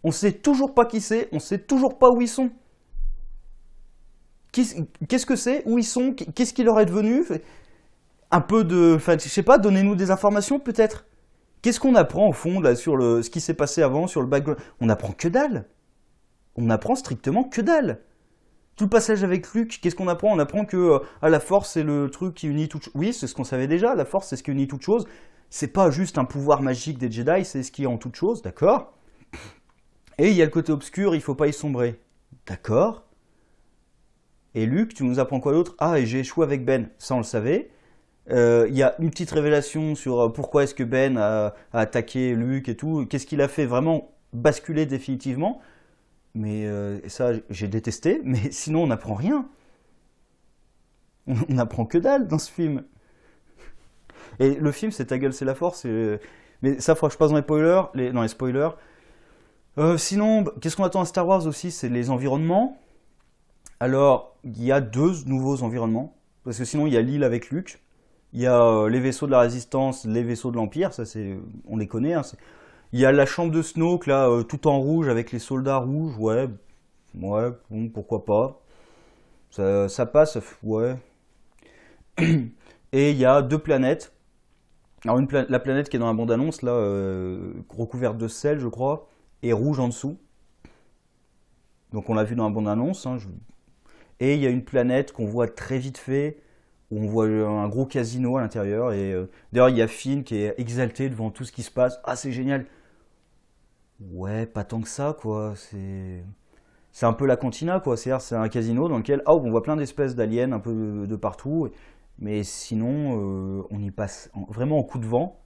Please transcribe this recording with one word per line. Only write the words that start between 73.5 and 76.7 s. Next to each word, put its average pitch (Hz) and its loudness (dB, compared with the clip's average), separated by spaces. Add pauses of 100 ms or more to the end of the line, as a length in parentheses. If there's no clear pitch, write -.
de 160 0
Snoke, 170 0
là, 135 4
euh, 120 4
tout 143 -2
en 139 4
rouge, 151 0
avec 117 0
les 123 -8
soldats 135 -2
rouges. 135 -4
Ouais, 110 0 (680)